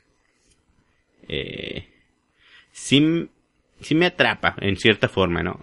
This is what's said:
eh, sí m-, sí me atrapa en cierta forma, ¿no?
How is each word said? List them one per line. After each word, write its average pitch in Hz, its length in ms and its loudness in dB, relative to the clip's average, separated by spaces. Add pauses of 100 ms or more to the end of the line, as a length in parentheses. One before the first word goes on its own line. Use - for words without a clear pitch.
(1300)
eh, - 640 -10 (840)
sí - 280 0
m-, 160 280 2 (540)
sí - 160 -2
me 175 100 4
atrapa 120 540 0
en 98 160 -2
cierta - 320 2
forma, 87 340 0
¿no? 90 200 -6